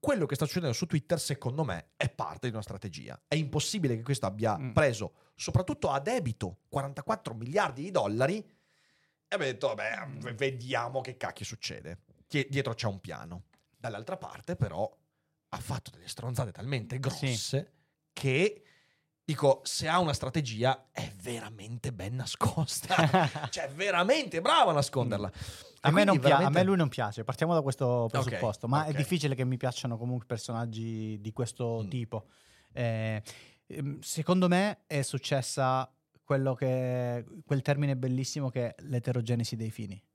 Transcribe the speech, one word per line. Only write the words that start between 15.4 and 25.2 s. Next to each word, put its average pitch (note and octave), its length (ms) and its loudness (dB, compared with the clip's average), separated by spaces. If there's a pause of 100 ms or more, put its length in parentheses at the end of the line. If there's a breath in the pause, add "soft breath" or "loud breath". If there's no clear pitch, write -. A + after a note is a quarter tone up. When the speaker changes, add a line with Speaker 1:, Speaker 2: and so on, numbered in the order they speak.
Speaker 1:
ha - 80 -8
fatto - 320 -8
delle - 180 -20
stronzate A#2+ 440 -4
talmente B2 440 -6
Speaker 2:
Sì. C3 40 -4
Speaker 1:
grosse C3+ 720 -2 (400)
che, D#3 500 2 (640 soft breath)
dico, C#3 400 4
se - 240 -2
ha E3+ 100 6
una E3 140 4
strategia B2+ 800 0
è - 180 -6 (100)
veramente A2+ 720 -8
ben G2+ 240 -6
nascosta. - 800 0
Speaker 2:
<laughs> D3+ 540 4
Speaker 1:
Cioè, D#3+ 140 -4
è C3+ 60 -6
veramente F#3 720 2
bravo C4 300 6
a D#3+ 40 4
nasconderla. A#2+ 540 2